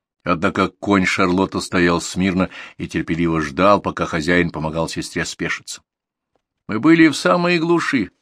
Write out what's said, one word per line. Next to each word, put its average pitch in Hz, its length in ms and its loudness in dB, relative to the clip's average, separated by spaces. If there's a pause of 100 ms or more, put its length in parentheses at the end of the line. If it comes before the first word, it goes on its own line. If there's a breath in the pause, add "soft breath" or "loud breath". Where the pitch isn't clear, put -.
(240)
Однако 90 420 0
конь 98 400 0
Шарлотта 92 540 0
стоял 85 400 2
смирно 92 500 0 (260 loud breath)
и 85 120 -10
терпеливо 82 520 -2
ждал, 87 400 2
пока 82 240 -4
хозяин 85 460 0
помогал 80 380 -4
сестре - 360 -8
спешиться. - 580 -10 (840)
Мы 107 140 -4
были 160 260 6
в 143 80 2
самой 175 460 2
глуши, 160 500 0 (120)